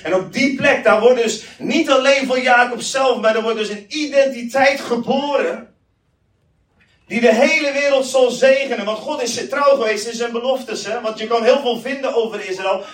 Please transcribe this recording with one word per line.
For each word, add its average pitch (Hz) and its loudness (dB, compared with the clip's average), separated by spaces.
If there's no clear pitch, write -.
En 165 0
op 185 -4
die 269 0
plek, 269 0
daar 214 4
wordt 240 4
dus - -4
niet 302 0
alleen 269 4
voor 254 0
Jacob 247 2
zelf, 233 0
maar 220 2
er 226 0
wordt 220 -4
dus 208 -4
een 208 -10
identiteit 277 0
geboren 254 -4
die 226 -4
de 240 6
hele 285 2
wereld 277 0
zal 254 2
zegenen. 262 2
Want 214 -4
God - -8
is 233 -6
trouw 277 4
geweest 214 -2
in 226 -8
zijn 233 -6
beloftes, 240 -4
hè? 220 -6
Want 220 -6
je 220 -6
kan 233 0
heel 262 4
veel 240 -2
vinden 254 -6
over 208 -2
Israël. 190 -4